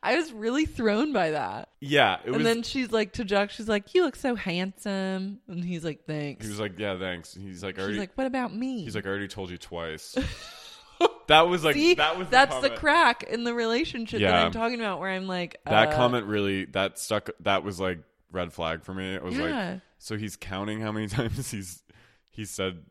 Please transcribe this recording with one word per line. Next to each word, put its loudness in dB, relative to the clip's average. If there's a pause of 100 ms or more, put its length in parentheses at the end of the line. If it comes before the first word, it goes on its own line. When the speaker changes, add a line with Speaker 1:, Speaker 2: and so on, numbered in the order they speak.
Speaker 1:
I 2
was -2
really 0
thrown 0
by 2
that. -4 (120)
Speaker 2:
Yeah, 6 (100)
it -6
Speaker 1:
And -2
Speaker 2:
was 2
Speaker 1:
then 2
she's -4
like, 0
to -4
Jack, 2
she's -10
like, -2
"You 8
look -2
so 0
handsome." -4
And -6
he's -4
like, -6
"Thanks." -6
Speaker 2:
He -6
was -6
like, -4
"Yeah, -2
thanks." -6
He's -12
like, -6
Speaker 1:
She's -4
Speaker 2:
"Already," -2
Speaker 1:
like, -6
"What -2
about -4
me?" -6
Speaker 2:
he's -6
like, -4
"I -4
already -4
told -8
you -8
twice." -8
Speaker 1:
<laughs> -2 (1040)
Speaker 2:
That 10
was 0
like, 4
Speaker 1:
See? 6
Speaker 2:
that 2
was -4
the -4
Speaker 1:
That's 8
the 2
Speaker 2:
comment. -2
Speaker 1:
crack 4
in -4
the -2
relationship -2
that 4
Speaker 2:
Yeah. 6
Speaker 1:
I'm 0
talking -2
about, -2
where -4
I'm -4
like, -6
Speaker 2:
That 6
Speaker 1:
uh, 0
Speaker 2:
comment 2
really, 0
that 0
stuck, -2 (100)
that 2
was, -6
like, -2 (320)
red -4
flag -4
for -12
me. -6
It -8
was -4
Speaker 1:
Yeah. -4
Speaker 2:
like, -10 (180)
so -8
he's -6
counting -6
how -4
many -4
<laughs> -6
times -2
he's, -10 (480)
he -10
said -6